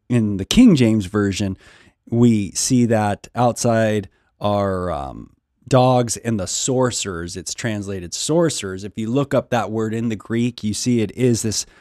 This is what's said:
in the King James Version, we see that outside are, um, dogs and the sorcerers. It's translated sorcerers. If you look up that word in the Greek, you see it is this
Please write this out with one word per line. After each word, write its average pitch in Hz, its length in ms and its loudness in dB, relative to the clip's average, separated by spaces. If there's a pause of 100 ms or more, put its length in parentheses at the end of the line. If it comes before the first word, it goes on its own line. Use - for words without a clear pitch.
in 110 280 0
the 95 80 -6
King 226 300 6
James 113 320 4
Version, 98 500 0 (520)
we 117 420 4
see 123 340 2
that 107 480 0
outside 113 760 0 (320)
are, 98 500 -2
um, 65 440 -10 (320)
dogs 127 500 2
and 117 200 -4
the 90 100 -4
sorcerers. 98 880 -4
It's 87 160 -10
translated 98 600 -6
sorcerers. 135 680 -2
If 101 140 -12
you 110 120 -4
look 135 240 0
up 127 180 0
that 107 200 -2
word 110 220 -2
in 117 160 -2
the 113 80 -4
Greek, 117 480 -4
you 107 80 -2
see 120 260 0
it 104 120 0
is 120 320 2
this 107 220 -4 (160)